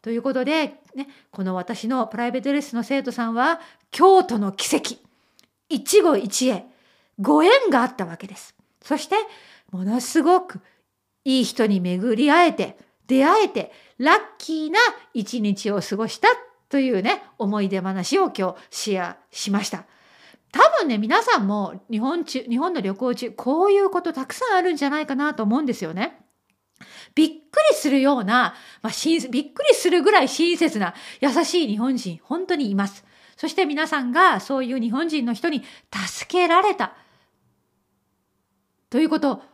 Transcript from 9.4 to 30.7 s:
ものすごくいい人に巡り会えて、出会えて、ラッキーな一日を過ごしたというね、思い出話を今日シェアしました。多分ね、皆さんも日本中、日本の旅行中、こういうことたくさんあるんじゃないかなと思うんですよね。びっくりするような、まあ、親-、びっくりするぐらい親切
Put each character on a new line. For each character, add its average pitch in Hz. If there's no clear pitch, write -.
も 185
の 214
す 294
ご 349
く 359
い 262
い 233
人 -
に 202
巡 185
り 269
会 330
え -
て、 -
出 262
会 392
え -
て、 -
ラ 277
ッ 415
キ 311
ー -
な 370
一 226
日 202
を 202
過 190
ご 220
し -
た 403
と 285
い 262
う 196
ね、 403
思 208
い 196
出 190
話 190
を 359
今 185
日 -
シ -
ェ 185
ア 175
し -
ま 202
し -
た。 170
多 -
分 403
ね、 240
皆 285
さ 440
ん 202
も 196
日 220
本 302
中、 -
日 233
本 339
の 311
旅 190
行 247
中、 233
こ 302
う 403
い 403
う 392
こ 370
と 339
た 262
く -
さ 480
ん -
あ 359
る 359
ん 320
じ 285
ゃ 277
な 302
い 302
か 277
な 294
と 302
思 214
う 311
ん 294
で 247
す -
よ 160
ね。 202
び 320
っ 311
く 320
り -
す -
る 269
よ 269
う 220
な、 220
ま 226
あ、 -
親-、 330
び 247
っ 294
く 554
り 523
す -
る 339
ぐ 294
ら 370
い 277
親 339
切 311